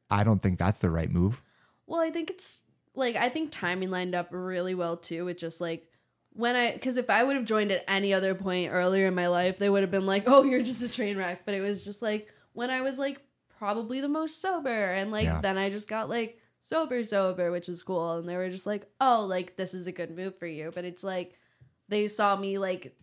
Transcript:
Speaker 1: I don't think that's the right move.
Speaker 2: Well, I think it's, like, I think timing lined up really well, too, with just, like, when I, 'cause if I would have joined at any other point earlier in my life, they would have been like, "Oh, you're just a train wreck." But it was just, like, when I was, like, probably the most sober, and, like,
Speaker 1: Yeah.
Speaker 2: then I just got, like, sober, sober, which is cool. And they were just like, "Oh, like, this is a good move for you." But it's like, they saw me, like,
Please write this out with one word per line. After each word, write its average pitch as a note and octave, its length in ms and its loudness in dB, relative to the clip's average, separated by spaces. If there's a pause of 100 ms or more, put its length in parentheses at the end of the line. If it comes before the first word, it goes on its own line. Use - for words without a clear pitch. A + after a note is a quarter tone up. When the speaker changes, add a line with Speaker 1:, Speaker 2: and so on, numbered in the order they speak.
Speaker 1:
I G#2 160 2
don't G#2+ 160 6
think F#2 180 2
that's F#2 200 2
the F2+ 120 4
right E2 180 0
move. F#2 320 2 (460)
Speaker 2:
Well, E4 140 0
I D#4+ 100 0
think E4 180 -4
it's, - 340 -8 (300)
like, B3 220 0
I A#3+ 140 2
think D#4 220 -4
timing F#3 380 -2
lined F3+ 240 -2
up F3 180 -2
really F#3 440 -4
well, E3+ 220 -2
too, E3+ 280 -6
with F3 120 -6
just, E3 240 -8
like, E3+ 260 -6 (460)
when A#3 220 0
I, A#3+ 220 2
'cause B3+ 200 -2
if B3 120 -2
I A3 140 6
would C#4 140 2
have A#3+ 80 -2
joined G#3 260 2
at F#3+ 160 0
any G3 260 2
other F#3+ 220 2
point F3+ 360 -2
earlier F#3 360 4
in F#3 80 2
my F3 120 2
life, F3+ 300 2
they G3+ 120 2
would G3 120 6
have F#3 100 0
been F#3+ 140 2
like, G3 220 2
"Oh, C4+ 160 10
you're B3+ 180 4
just A#3 220 -2
a A#3+ 60 -4
train G3+ 280 -2
wreck." F#3 280 -4
But G3+ 100 -2
it F#3+ 60 -2
was G3+ 220 -2
just, G3+ 180 -8
like, G#3+ 280 -4 (240)
when A#3+ 160 -4
I C4 120 0
was, C4 180 -2
like, C#4 220 -4 (360)
probably A3 440 -2
the C#4+ 80 -2
most D#4 320 -2
sober, E4+ 280 -2
and, G3+ 420 0
like, G#3+ 140 0
Speaker 1:
Yeah. D#3+ 160 0
Speaker 2:
then F#3+ 160 0
I G3 120 0
just G#3 200 -6
got, A3 200 -4
like, A3+ 300 -4 (200)
sober, C4 440 -2
sober, F#3 480 2
which F3 180 -4
is F3 140 -6
cool. E3+ 340 -2
And E3+ 120 -6
they F3 80 -4
were F#3 120 -2
just F#3 180 -6
like, G#3 180 -4 (160)
"Oh, A#3 240 6
like, F3+ 320 -4
this F#3 160 -6
is F3+ 140 -8
a F#3 40 -6
good E3 240 -8
move F#3 220 -8
for E3+ 100 -10
you." D#3 280 -8
But F3+ 100 -6
it's F3+ 180 -12
like, F3+ 340 -6 (520)
they G#3 180 2
saw G#3 300 2
me, G3 200 -2
like, F#3 460 -4